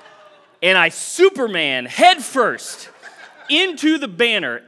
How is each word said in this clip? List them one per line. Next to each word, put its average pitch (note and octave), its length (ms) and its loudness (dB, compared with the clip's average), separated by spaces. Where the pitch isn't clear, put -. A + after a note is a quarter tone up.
And F#3 160 4
I E3 120 4
Superman E3+ 960 0
headfirst A#3+ 1040 0
into D#4 480 0
the C4+ 120 -8
banner F3+ 580 -2